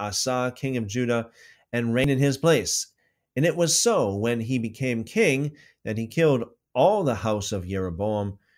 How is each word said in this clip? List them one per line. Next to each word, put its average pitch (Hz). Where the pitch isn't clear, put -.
Asa, 127
king 131
of 113
Judah, 120
and 117
reigned 135
in 135
his 139
place. 143
And 147
it 165
was 170
so, 135
when 117
he 120
became 117
king, 147
that 110
he 113
killed 139
all 180
the 123
house 104
of 90
Jeroboam. 98